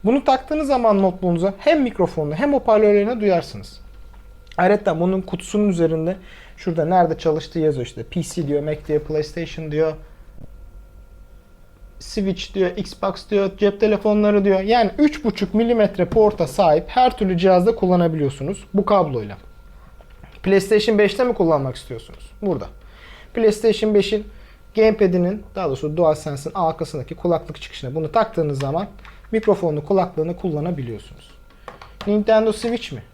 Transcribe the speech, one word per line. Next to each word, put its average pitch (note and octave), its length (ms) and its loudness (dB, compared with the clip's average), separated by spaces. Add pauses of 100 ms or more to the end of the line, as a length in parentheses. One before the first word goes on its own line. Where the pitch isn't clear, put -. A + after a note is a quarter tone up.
Bunu B3+ 180 2
taktığınız D4 440 0
zaman A#3 340 2
notebook'unuza F#3 560 0
hem D4+ 240 2
mikrofonunu E3+ 540 -2
hem C#4+ 180 0
hoparlörlerini G#3+ 680 2
duyarsınız. F3 580 -2 (760)
Ayrıca F#3+ 420 2
bunun F#3 220 0
kutusunun G3+ 480 -2
üzerinde E3 460 0 (420)
şurada D#3+ 280 -2
nerede E3+ 320 2
çalıştığı D#3+ 420 -2
yazıyor C#3+ 260 0
işte. - 180 -14
P E3 200 -6
C D#3+ 240 -6
diyor, C#3+ 160 -2
Mac D3+ 240 -6
diyor, D3+ 140 0
PlayStation D#3 680 -6
diyor. D#3 220 0 (2000)
Switch F#3+ 540 -6
diyor, F#3 240 0
Xbox - 520 -8
diyor, G3 280 0
cep G3+ 220 0
telefonları G#3 680 2
diyor. G3 140 4
Yani G#3+ 380 2
üç D4 280 0
buçuk G3+ 280 -2
milimetre A3 520 2
porta G#3 420 2
sahip E3 400 2
her B3+ 300 2
türlü F#3 200 0
cihazda F#3 380 4
kullanabiliyorsunuz D#3+ 880 0 (100)
bu G3+ 120 2
kabloyla. C3 520 0 (1040)
PlayStation G#3 540 2
beşte G#3 260 2
mi B3 100 0
kullanmak D3 420 0
istiyorsunuz? - 560 -16 (100)
Burada. E3+ 240 -4 (680)
PlayStation G#3+ 600 2
beşin G#3 340 0 (480)
gamepad'inin, G3 680 2 (120)
daha F#3 120 -4
doğrusu D3+ 300 -4
DualSense'in D3+ 580 0
arkasındaki D#3+ 600 -4
kulaklık E3 460 -4
çıkışına - 340 -12
bunu D#3+ 160 -4
taktığınız E3 480 -2
zaman D3+ 280 -4 (440)
mikrofonlu F3 540 0
kulaklığını F3 520 -2
kullanabiliyorsunuz. D3 920 -6 (760)
Nintendo A3 440 2
Switch A3+ 420 -6
mi? A2 100 -12 (100)